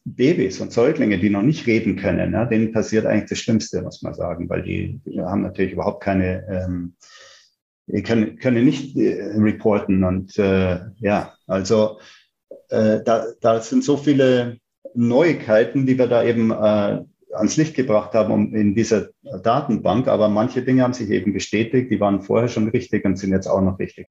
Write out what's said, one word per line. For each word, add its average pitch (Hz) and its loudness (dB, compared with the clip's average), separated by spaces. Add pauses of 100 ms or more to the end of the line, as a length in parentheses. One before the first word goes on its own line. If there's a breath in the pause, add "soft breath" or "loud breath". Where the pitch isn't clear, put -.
Babys 123 0
und 101 -8
Säuglinge, 117 2
die 104 2
noch 101 0
nicht 143 0
reden 110 0
können, 90 -2
ja, 107 0
denen 113 0
passiert 107 0
eigentlich 104 0
das 98 -4
Schlimmste, 107 -2
muss - -14
man - -10
sagen, 87 -6
weil 90 -4
die, 92 -6
die - -8
haben 95 -2
natürlich 95 -4
überhaupt 92 -4
keine, 92 -2
ähm, 92 -6 (920 loud breath)
die - -4
können, 110 -2
können 123 2
nicht, - 0
äh, 101 -2
reporten 101 2
und, 92 -2
äh, 95 2 (180)
ja, 101 -2 (120)
also, 107 0 (720 loud breath)
äh, 107 2
da, 113 0 (140)
da 113 2
sind 127 0
so 143 2
viele 127 2 (360)
Neuigkeiten, 123 2
die 131 4
wir 123 2
da 117 4
eben, 113 2
äh, 104 0 (300)
ans - 0
Licht 156 0
gebracht 107 0
haben, 110 2
um 107 0
in 104 2
dieser 107 0 (340)
Datenbank. 127 0
Aber 107 2
manche 110 0
Dinge 127 2
haben 123 2
sich 110 -6
eben 101 0
bestätigt, 110 -2
die 104 0
waren 101 0
vorher 113 0
schon 110 -2
richtig - -2
und 95 0
sind 98 -2
jetzt 95 0
auch 98 0
noch 95 0
richtig. 92 -10